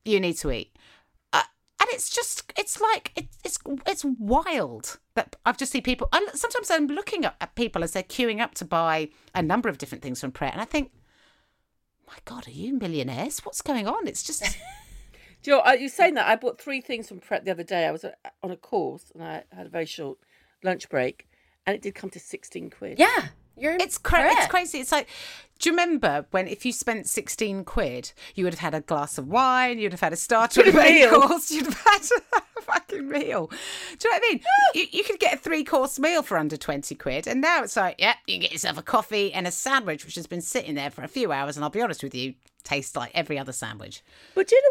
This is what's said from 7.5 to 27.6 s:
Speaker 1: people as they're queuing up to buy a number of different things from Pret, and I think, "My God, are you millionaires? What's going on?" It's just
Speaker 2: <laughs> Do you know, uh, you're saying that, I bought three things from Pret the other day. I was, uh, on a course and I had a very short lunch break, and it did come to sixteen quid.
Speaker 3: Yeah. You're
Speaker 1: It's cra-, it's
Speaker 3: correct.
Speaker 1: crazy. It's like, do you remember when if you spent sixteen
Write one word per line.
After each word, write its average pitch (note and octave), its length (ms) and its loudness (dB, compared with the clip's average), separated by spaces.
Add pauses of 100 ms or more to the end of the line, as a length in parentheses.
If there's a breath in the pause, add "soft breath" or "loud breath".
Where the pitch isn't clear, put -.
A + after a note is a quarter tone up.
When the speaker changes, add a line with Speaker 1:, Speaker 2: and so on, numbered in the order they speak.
Speaker 1:
people G#3+ 280 -2
as E3 80 -4
they're F#3+ 120 -4
queuing A3+ 360 -2
up - 160 -4
to - 80 -12
buy D#3+ 460 0 (260 soft breath)
a F#3 80 0
number G#3+ 240 0
of C#3+ 100 -2
different - 240 -12
things B2+ 200 -8
from C3 100 -8
Pret, C#3 220 -6
and G3 80 -8
I A3+ 40 -8
think, - 260 -4 (1160)
"My - 80 -20 (100)
God, - 220 -16
are A#2+ 40 -18
you F#3+ 220 -6
millionaires? E3 680 -2
What's - 220 -10
going A#3 260 -2
on?" E4+ 200 -2
It's - 160 -8
just - 200 -6
Speaker 2:
<laughs> - 140 -4 (840 loud breath)
Do C#4+ 100 -2
you C#4 60 8
know, - 60 6
uh, C4 100 6
you're C4 160 0
saying F4+ 240 4
that, A#3+ 140 2
I A3+ 100 6
bought A#3+ 240 -4
three C4+ 180 -6
things A#3 300 -8
from F#3 100 -16
Pret - 240 -4
the F#3+ 80 -2
other E3+ 120 -6
day. E3+ 220 0
I D#3 60 0
was, D#3+ 140 -8
uh, - 60 -10 (300)
on F#3 100 -8
a F3+ 40 -10
course D#3+ 580 -6
and E3 80 -18
I D#3+ 300 -10
had F#3 140 -18
a E3+ 40 -20
very E3 160 -4
short D3+ 320 -10 (460)
lunch F#3 260 -4
break, - 380 -2 (380)
and G3+ 100 0
it G#3 60 -8
did G3 140 -8
come F#3+ 160 -12
to F3 80 -18
sixteen - 500 -14
quid. - 300 -12
Speaker 3:
Yeah. A4+ 280 4 (280)
You're D4 200 -2
Speaker 1:
It's F4+ 240 -2
cra-, A#3 260 4
it's G4 100 6
Speaker 3:
correct. - 140 4
Speaker 1:
crazy. F4+ 300 -2
It's C4 120 -6
like, D4 160 0 (520 loud breath)
do E4 100 2
you E4 40 4
remember D4 580 2
when F#3+ 160 0
if - 180 -8
you B3 60 0
spent A3+ 360 -4
sixteen G3 560 -4